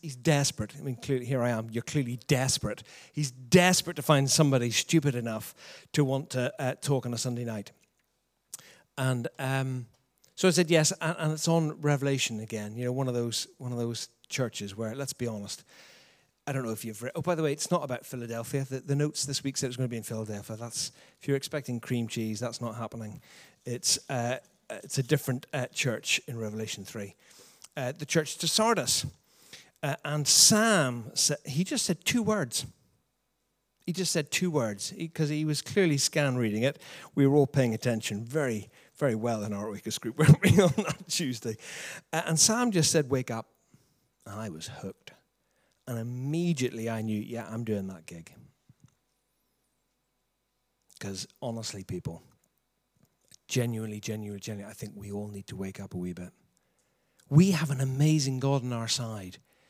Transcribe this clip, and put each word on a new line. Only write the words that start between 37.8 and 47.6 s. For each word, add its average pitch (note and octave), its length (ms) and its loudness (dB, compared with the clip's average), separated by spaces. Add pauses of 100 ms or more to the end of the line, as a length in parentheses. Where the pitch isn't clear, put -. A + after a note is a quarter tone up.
very, B2 460 -2 (240)
very A#2+ 180 0
well A2 300 -2
in G#2+ 100 -4
our G2+ 140 -6
Oikos G#2+ 340 -8
group, A#2 160 -8
<laughs> - 0 -
weren't D3+ 240 10
we, - 180 8
on F3 180 8
that - 320 -4
Tuesday? A#2+ 480 -4 (540)
Uh, D#3+ 140 0
and D#3+ 140 2
Sam A#3+ 320 4
just E3+ 200 4
said, D3 200 2
"Wake B2+ 180 -2
up." A2+ 180 -6 (800)
And G#2 80 -14
I A2 160 -8
was E2 180 -12
hooked. - 440 -14 (760)
And A#2 120 -6
immediately B2+ 880 -2
I A2+ 140 -2
knew, G#2+ 180 -2
"Yeah, A#2 260 -8
I'm A2+ 180 -6